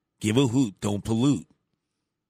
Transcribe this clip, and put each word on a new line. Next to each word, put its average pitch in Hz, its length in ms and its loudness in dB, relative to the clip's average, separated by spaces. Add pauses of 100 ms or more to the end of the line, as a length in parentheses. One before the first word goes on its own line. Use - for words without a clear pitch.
(200)
Give 110 160 0
a 139 100 4
hoot, 117 340 0
don't 101 220 -4
pollute." 113 460 -2 (800)